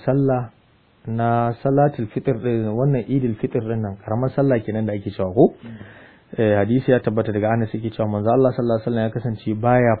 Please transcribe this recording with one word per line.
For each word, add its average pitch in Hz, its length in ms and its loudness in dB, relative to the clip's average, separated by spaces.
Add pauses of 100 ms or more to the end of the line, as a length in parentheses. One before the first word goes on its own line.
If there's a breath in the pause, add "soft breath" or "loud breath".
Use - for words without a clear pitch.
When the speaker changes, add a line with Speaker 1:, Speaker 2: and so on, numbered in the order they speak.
Speaker 1:
sallah 131 480 0 (540)
na 117 460 0 (120)
salatul 139 440 2
fitr 127 320 -4
din, 113 320 -2
wannan 127 360 0
idil 127 280 -2
fitr 127 240 -4
din 113 220 -4
nan, 101 180 -6
karamar 123 360 -2
sallah 135 280 2
kenan 110 240 -4
da 104 60 -2
ake 101 180 -6
cewa 92 220 -4
ko? 135 260 6
Speaker 2:
Mm. - 800 -14
Speaker 1:
Eh, 107 180 4
hadisi 117 340 2
ya 123 80 6
tabbata 110 320 -2
daga 104 200 0
Anas 113 240 0
yake 113 160 -6
cewa 110 160 -2
manzo 104 240 0
Allah 131 240 4
sallallahu 117 240 0
alaihi - 80 -6
wasallam 117 160 0
ya 110 80 0
kasance 110 420 -6
baya 120 460 4